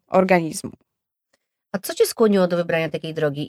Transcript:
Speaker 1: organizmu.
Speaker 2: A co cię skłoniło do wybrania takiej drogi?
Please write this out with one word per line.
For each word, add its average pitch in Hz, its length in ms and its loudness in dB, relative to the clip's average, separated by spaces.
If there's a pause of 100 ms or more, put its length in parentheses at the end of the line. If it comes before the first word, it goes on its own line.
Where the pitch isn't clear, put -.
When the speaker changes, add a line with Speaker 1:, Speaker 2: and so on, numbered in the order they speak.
Speaker 1:
organizmu. 180 640 2 (1000)
Speaker 2:
A 196 60 -6
co 330 160 -10
cię 440 120 4
skłoniło 202 400 2
do 175 100 -2
wybrania 170 320 -2
takiej 160 260 -8
drogi? 147 340 -2